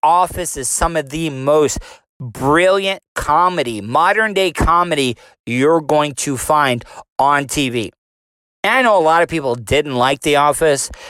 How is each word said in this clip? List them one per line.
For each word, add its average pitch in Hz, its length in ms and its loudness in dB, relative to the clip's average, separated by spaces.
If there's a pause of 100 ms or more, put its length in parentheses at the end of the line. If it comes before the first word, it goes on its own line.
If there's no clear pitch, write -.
Office 170 540 0
is 131 120 -8
some 170 280 -2
of 139 140 -4
the 156 200 -4
most 139 480 2 (400)
brilliant 180 840 0 (120)
comedy, 151 680 0
modern 185 540 0
day 185 160 0
comedy 160 680 0 (300)
you're 143 340 2
going 151 340 -2
to 139 220 -6
find 139 480 0 (340)
on 143 280 2
T 135 240 -2
V. 117 220 -6 (680)
And 214 120 0
I 262 80 2
know 214 160 4
a - 20 4
lot 160 220 4
of 165 80 -2
people 139 240 -2
didn't 135 400 -2
like 131 260 0
The 143 160 2
Office, 143 540 2 (180)